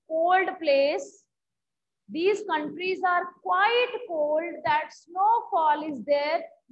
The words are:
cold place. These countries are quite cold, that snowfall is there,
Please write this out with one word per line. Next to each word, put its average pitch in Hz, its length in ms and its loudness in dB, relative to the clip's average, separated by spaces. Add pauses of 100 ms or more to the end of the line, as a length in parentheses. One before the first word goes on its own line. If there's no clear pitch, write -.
cold 349 400 2 (160)
place. 285 640 0 (840)
These 359 400 0
countries 339 580 -4
are 359 160 2 (200)
quite 440 460 2 (200)
cold, 311 340 0 (220)
that 302 280 0
snowfall 339 960 0
is 247 140 -8
there, 285 380 0 (300)